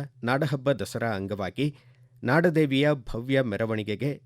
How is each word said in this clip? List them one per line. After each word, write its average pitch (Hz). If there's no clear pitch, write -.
ನಾಡಹಬ್ಬ 139
ದಸರಾ 113
ಅಂಗವಾಗಿ 101
ನಾಡದೇವಿಯ 147
ಭವ್ಯ 131
ಮೆರವಣಿಗೆಗೆ 107